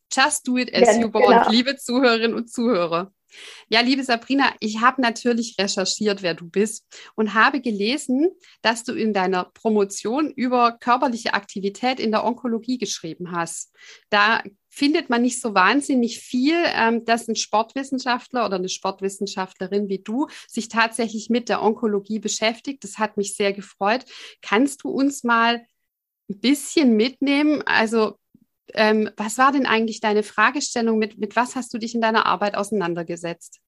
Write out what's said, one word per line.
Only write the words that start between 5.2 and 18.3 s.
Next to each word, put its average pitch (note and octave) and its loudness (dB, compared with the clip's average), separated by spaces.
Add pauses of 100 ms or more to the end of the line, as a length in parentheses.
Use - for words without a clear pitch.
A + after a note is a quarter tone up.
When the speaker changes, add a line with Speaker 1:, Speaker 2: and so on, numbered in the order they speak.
Speaker 1:
recherchiert, G3 -2
wer F3 -2
du E3+ -12
bist - -2 (300)
und G#3+ -2
habe B3 2
gelesen, B3+ 0 (300)
dass - -2
du B3 -10
in A3 -2
deiner F#3 0
Promotion G#3+ -2
über A#3+ 0
körperliche A#3+ 0
Aktivität A3 -4
in A3 -2
der G#3+ 0
Onkologie A#3 -4
geschrieben F3 -8
hast. E3+ -8 (380)
Da G#3 2 (240)
findet D#4 0
man A#3+ 0
nicht B3 0
so A3 -6
wahnsinnig A#3 2
viel, C#4 0 (180)
ähm, A3+ 0
dass A#3 0
ein A3 -2
Sportwissenschaftler B3 -4